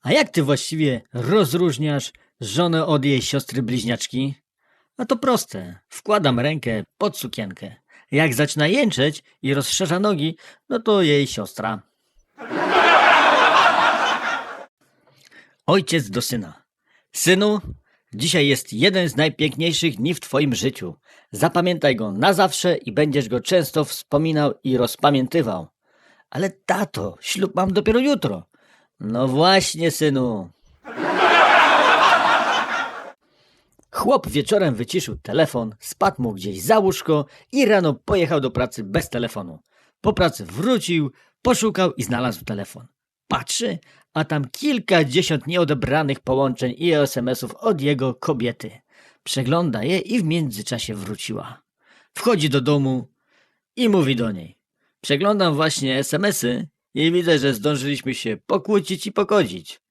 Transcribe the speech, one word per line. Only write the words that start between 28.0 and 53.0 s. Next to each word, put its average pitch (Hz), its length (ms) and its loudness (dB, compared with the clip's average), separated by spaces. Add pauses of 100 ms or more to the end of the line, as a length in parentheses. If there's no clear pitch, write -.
No 117 280 -2
właśnie, 165 640 2
synu. 123 580 -2 (3500)
Chłop - 360 0
wieczorem 147 480 2
wyciszył - 420 -4
telefon, 117 600 -2
spadł - 420 -2
mu 117 120 -2
gdzieś 95 280 -8
za 214 180 4
łóżko 160 460 0 (260)
i 262 140 4
rano 190 280 4
pojechał 165 460 0
do 127 120 -2
pracy 123 320 -4
bez 101 260 -4
telefonu. 101 500 -8 (420)
Po 202 120 0
pracy 160 320 0
wrócił, 160 640 -2 (300)
poszukał 214 520 2
i 123 100 -6
znalazł 120 420 -4
telefon. - 420 -10 (400)
Patrzy, 185 520 -4 (340)
a 156 120 0
tam 147 240 -4
kilkadziesiąt 170 960 0
nieodebranych 143 720 0
połączeń 131 580 -2
i 170 160 2
S 143 240 2
M 120 100 -2
S-ów 127 280 -6
od 202 260 0
jego 135 320 0
kobiety. 123 580 -4 (520)
Przegląda 135 600 0
je 175 160 0
i 226 200 -2
w 196 40 0
międzyczasie 123 720 -4
wróciła. 104 640 -10 (520)
Wchodzi 165 360 0
do 135 120 0
domu 131 460 0 (680)